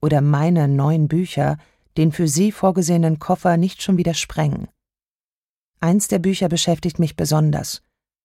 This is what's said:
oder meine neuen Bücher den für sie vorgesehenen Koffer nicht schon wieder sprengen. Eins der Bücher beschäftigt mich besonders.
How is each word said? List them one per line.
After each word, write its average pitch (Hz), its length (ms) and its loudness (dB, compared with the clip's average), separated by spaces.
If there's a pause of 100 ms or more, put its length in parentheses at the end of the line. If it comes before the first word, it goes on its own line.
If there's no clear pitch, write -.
oder 151 180 2
meine 147 480 2
neuen 147 400 2
Bücher 151 500 -2 (380)
den 160 160 2
für 170 160 -2
sie 180 240 0
vorgesehenen 165 680 0
Koffer 180 360 0
nicht 180 260 -2
schon 190 160 0
wieder 170 160 0
sprengen. 147 540 -4 (1120)
Eins 185 300 0
der 202 100 0
Bücher 185 300 0
beschäftigt 165 500 -2
mich 160 160 0
besonders. 151 640 0 (440)